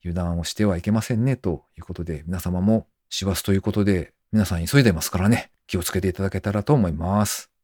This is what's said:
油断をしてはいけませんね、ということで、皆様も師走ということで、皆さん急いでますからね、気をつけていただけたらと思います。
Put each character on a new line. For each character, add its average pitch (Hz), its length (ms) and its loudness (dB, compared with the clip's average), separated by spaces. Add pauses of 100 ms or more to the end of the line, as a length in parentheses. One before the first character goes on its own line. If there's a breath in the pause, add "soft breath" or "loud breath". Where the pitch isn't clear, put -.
油 87 100 -4
断 87 260 -2
を 82 40 -4
し - 100 -8
て 107 120 2
は 95 120 2
い 87 40 -6
け 104 100 -2
ま 110 100 2
せ 123 140 -4
ん 110 80 0
ね、 131 120 2
と 87 300 -4 (120)
い 85 40 -18
う - 20 -14
こ - 100 -12
と 87 100 -8
で、 78 220 -8
皆 90 140 -4
様 90 220 -2
も 107 260 2 (220)
師 - 160 -6
走 95 180 -2
と 101 100 0
い 98 40 4
う 95 40 0
こ 107 100 -2
と 104 120 0
で、 95 300 0 (180)
皆 107 140 4
さ 87 120 -2
ん 85 80 -2
急 139 140 4
い 135 40 6
で 113 80 6
ま 80 100 -2
す - 100 -6
か 90 80 0
ら 98 100 4
ね、 - 220 0 (160)
気 - 100 -4
を 87 60 -2
つ - 80 -4
け 95 100 -2
て 95 60 0
い 90 60 0
た 95 100 -4
だ 98 60 0
け 95 120 -4
た 104 100 -2
ら 104 120 -2
と 147 100 2
思 107 160 2
い 80 40 -2
ま 92 320 0
す。 - 240 -8 (140)